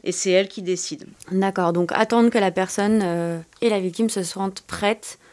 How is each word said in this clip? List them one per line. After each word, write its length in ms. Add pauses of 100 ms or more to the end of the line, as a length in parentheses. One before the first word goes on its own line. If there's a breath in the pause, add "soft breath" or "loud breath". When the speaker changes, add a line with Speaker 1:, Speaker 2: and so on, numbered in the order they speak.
Speaker 1:
et 80
c'est 180
elle 160
qui 140
décide. 440 (240)
Speaker 2:
D'accord, 440
donc 200
attendre 360
que 100
la 120
personne, 520
euh, 340 (220)
et 80
la 140
victime 280
se 140
sentent 420
prêtes 540 (140 soft breath)